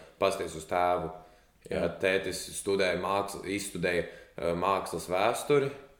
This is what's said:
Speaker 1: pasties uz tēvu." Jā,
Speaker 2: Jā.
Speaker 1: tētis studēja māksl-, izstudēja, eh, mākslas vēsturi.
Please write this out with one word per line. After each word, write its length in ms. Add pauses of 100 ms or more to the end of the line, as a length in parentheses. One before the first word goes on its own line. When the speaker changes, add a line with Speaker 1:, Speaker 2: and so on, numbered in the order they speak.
(200)
Speaker 1:
pasties 360
uz 100
tēvu." 460 (580)
Jā, 120
Speaker 2:
Jā. 180
Speaker 1:
tētis 640
studēja 380
māksl-, 440
izstudēja, 600 (320)
eh, 160
mākslas 560
vēsturi. 600 (300)